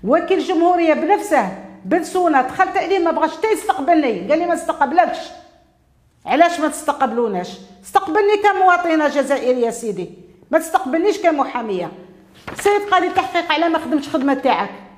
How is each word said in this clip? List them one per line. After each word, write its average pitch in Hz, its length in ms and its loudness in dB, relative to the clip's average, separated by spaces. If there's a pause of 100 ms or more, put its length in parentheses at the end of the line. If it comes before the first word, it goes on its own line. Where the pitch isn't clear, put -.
وكيل 339 340 2
الجمهوريه 339 560 2
بنفسه 311 560 0 (360)
بن 320 180 0
سونا 330 380 2
دخلت 370 360 0
عليه 370 220 0
ما 330 120 2
بغاش 311 260 0
حتى 440 140 -2
يستقبلني، 285 800 0
قال 311 100 4
لي 349 60 0
ما 349 80 0
نستقبلكش. 302 640 0 (1040)
علاش 320 340 0
ما 311 80 -2
تستقبلوناش؟ 233 920 -4 (240)
استقبلني 403 600 2
كمواطنه 349 640 2
جزائريه 254 600 0
سيدي، 208 400 -6 (420)
ما 320 80 4
تستقبلنيش 330 600 0
كمحاميه. 233 720 -2 (640)
سيد 403 260 0 (100)
قاضي 359 160 2
التحقيق 349 440 -2
على 320 180 0
ما 320 100 0
خدمتش 277 300 -4
خدمه 277 240 0
تاعك 233 360 0 (280)